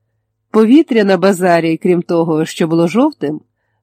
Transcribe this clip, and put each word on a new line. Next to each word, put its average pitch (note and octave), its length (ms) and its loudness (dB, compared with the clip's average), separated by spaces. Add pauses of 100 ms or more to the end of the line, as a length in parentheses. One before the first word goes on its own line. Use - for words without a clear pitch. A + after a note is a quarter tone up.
(540)
Повітря A3+ 500 2
на F#3+ 120 2
базарі, E3+ 600 0
крім F3 260 -2
того, E3 420 -2
що - 240 -6
було E3 200 0
жовтим, F3+ 520 -4 (420)